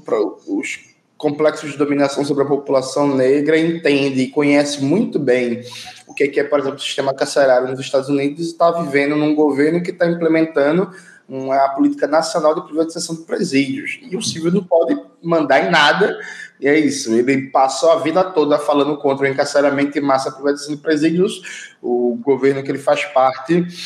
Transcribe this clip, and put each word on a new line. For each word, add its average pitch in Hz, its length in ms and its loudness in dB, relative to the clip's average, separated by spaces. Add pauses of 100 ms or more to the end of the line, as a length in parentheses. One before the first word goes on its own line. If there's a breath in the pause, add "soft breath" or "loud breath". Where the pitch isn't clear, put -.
pro-, 107 360 -2 (100)
os - 320 -6 (380)
complexos 151 540 -2
de 139 60 -12
dominação 143 480 0
sobre 143 180 0
a 139 40 -4
população 139 680 0
negra, 147 440 2
entende 143 600 0
e 127 100 -2
conhece 143 520 2
muito 175 360 0
bem 123 420 0 (460 loud breath)
o - 60 -20
que - 100 -2
é 143 40 2
que 143 120 -2
é, 139 40 2
por 143 160 0
exemplo, 139 180 -4
o - 40 -12
sistema 139 320 -4
carcerário 135 560 2
nos 131 100 -6
Estados 135 300 -2
Unidos 143 400 -2
e - 80 -12
tá 170 140 4
vivendo 147 440 0
num 151 180 2
governo 151 480 2
que 180 120 -6
tá 175 160 -2
implementando 160 800 0 (380 loud breath)
uma 135 400 0
política 143 380 0
nacional 156 460 2
de 175 120 -6
privatização 165 500 -4
de 160 60 -10
presídios. 135 800 -4
E 180 160 -10
o - 40 -6
Silvio 165 300 -4
não 180 120 2
pode 165 360 0 (240)
mandar 156 420 2
em - 60 0
nada, 160 480 2 (400 loud breath)
e 131 80 -2
é 147 100 4
isso. 135 360 0
Ele 135 360 0
passou 151 420 2
a 160 80 2
vida 156 220 0
toda 147 380 2
falando 147 380 0
contra 139 280 0
o 139 40 2
encarceramento 143 680 0
em 143 40 -2
massa, 139 260 0
a 143 60 -8
privatização 143 420 -4
de 143 60 -12
presídios. 165 880 -2 (120)
O 120 400 -2
governo 135 400 2
que 135 80 -8
ele 139 80 -4
faz 143 280 0
parte, 147 600 0 (200 loud breath)